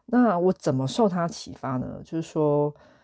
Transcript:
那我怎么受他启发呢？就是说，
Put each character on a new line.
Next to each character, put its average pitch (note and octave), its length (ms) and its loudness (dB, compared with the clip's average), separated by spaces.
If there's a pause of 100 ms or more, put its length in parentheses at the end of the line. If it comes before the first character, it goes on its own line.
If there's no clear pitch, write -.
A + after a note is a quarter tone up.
那 A3+ 320 4
我 F3+ 160 4
怎 D3 220 -2
么 C3+ 120 0
受 G#3+ 220 2
他 F3 180 -2
启 - 260 -10
发 C3 240 -6
呢？ A2+ 260 -8
就 E3 180 -6
是 - 0 -
说， D3 500 0 (320)